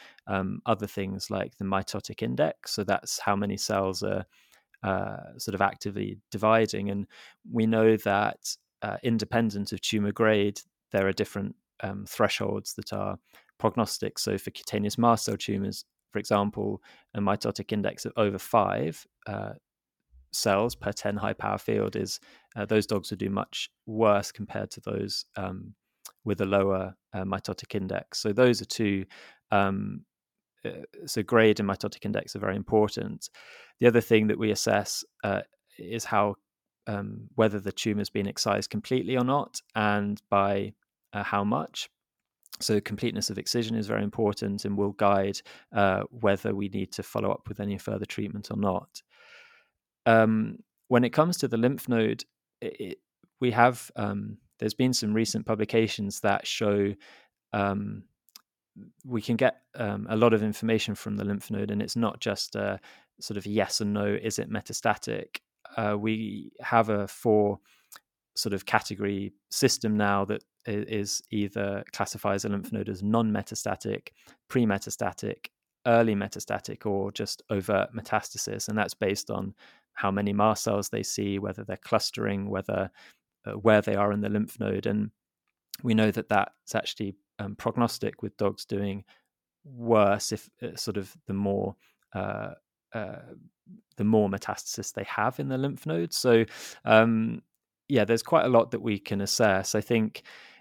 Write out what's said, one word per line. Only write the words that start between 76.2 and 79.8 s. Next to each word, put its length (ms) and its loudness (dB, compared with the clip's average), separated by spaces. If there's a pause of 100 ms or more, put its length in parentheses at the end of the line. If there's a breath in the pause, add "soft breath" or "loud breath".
or 260 -2
just 380 -6
overt 440 0
metastasis. 720 -4
And 100 -2
that's 160 0
based 360 -2
on 240 -6 (400 soft breath)